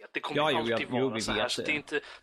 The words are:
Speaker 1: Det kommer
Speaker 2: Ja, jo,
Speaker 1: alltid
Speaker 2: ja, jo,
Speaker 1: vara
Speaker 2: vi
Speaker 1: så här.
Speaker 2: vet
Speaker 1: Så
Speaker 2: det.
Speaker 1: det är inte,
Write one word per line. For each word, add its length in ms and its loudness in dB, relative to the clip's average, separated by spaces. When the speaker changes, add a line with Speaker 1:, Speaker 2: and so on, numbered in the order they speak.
Speaker 1:
Det 80 -4
kommer 220 0
Speaker 2:
Ja, 100 4
jo, 60 4
Speaker 1:
alltid 140 2
Speaker 2:
ja, 200 2
jo, 140 2
Speaker 1:
vara 80 0
Speaker 2:
vi 80 -2
Speaker 1:
så 100 -2
här. 120 2
Speaker 2:
vet 80 0
Speaker 1:
Så 100 -2
Speaker 2:
det. 60 -4
Speaker 1:
det 40 2
är 40 2
inte, 240 -2